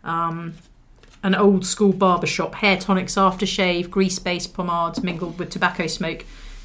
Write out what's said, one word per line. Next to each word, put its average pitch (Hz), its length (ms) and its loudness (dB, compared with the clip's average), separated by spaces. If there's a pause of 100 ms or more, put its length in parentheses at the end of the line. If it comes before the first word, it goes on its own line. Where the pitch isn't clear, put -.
um, 165 500 -4 (680)
an 190 140 2
old-school 196 580 4
barbershop, 180 640 0
hair 202 220 4
tonics, 190 360 0
aftershave, 185 800 0
grease-based 180 640 -2
pomades 170 480 -2
mingled 170 340 -6
with 180 140 -6
tobacco 180 340 -2
smoke 160 400 -6 (400)